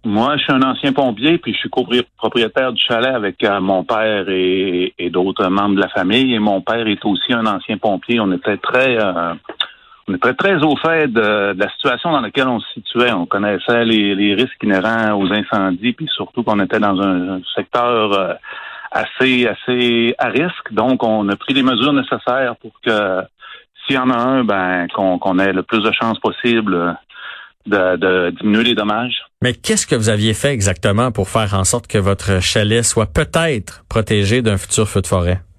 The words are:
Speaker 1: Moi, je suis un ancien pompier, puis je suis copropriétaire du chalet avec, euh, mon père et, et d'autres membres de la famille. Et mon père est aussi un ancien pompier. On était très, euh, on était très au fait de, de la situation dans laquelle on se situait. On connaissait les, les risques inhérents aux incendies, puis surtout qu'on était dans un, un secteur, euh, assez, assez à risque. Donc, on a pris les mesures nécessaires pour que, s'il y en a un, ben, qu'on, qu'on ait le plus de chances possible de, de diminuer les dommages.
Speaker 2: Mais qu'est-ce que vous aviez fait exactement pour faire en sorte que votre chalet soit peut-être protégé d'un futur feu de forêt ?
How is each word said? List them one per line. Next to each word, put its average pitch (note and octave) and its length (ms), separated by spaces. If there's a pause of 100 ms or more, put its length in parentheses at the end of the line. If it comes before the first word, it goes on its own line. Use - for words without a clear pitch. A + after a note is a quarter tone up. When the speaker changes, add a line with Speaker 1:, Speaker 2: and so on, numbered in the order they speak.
Speaker 1:
Moi, A2+ 320
je C#3 80
suis - 80
un C3 120
ancien C3 280
pompier, C3 460
puis A#2+ 160
je - 60
suis - 100
copropriétaire B2 1040
du G#2+ 80
chalet B2+ 340
avec, G2+ 300
euh, G2+ 160
mon F#2+ 240
père G#2+ 420
et, F#2 720
et F2 100
d'autres F#2 380
membres G2+ 280
de G2 60
la F#2 60
famille. A2+ 460
Et A2 60
mon G#2 200
père A2 280
est G2+ 180
aussi G#2 260
un A#2 140
ancien G2+ 320
pompier. A2 420
On F#2+ 140
était F#2+ 240
très, B2+ 440
euh, E2+ 320 (760)
on F#2+ 60
était A#2+ 180
très G3 220
au D3+ 200
fait D#3+ 320
de, G#2+ 460
de F#2 60
la G2 120
situation C#3 400
dans D3 80
laquelle C3 300
on A#2 100
se - 140
situait. A#2+ 400
On F2 120
connaissait G#2 600
les, G#2+ 280
les G2+ 200
risques B2+ 280
inhérents G#2+ 520
aux G2 180
incendies, G2+ 600
puis D3+ 200
surtout G#2+ 300
qu'on G#2+ 160
était G2 200
dans G2+ 200
un, F#2+ 360
un F2+ 60 (140)
secteur, A2+ 560
euh, F#2+ 220 (580)
assez, B2+ 560
assez A#2+ 680
à B2+ 100
risque. B2+ 460
Donc, A#2+ 300
on A2 260
a G2 80
pris - 160
les C3+ 100
mesures C3 300
nécessaires B2+ 680
pour A2 120 (120)
que, G#2 360 (680)
s'il C3+ 80
y - 20
en B2+ 120
a B2+ 80
un, C3 260
ben, F#2 500
qu'on, F#2+ 240
qu'on F#2 220
ait G2 140
le F#2 100
plus A2 180
de G#2+ 120
chances A2+ 260
possible G2 760 (680)
de, F#2 300
de F2 460
diminuer G#2+ 240
les A#2+ 100
dommages. G#2+ 480 (180)
Speaker 2:
Mais B2 120
qu'est-ce - 340
que D3+ 80
vous A2 140
aviez A2 240
fait C#3+ 180
exactement G#2 600
pour G2 180
faire G#2+ 240
en F#2+ 100
sorte - 240
que - 100
votre G2 440
chalet A2 420
soit A2+ 220
peut-être D#3 840
protégé G#2+ 520
d'un G#2+ 160
futur G#2+ 320
feu G2 120
de - 60
forêt ? F2+ 320 (200)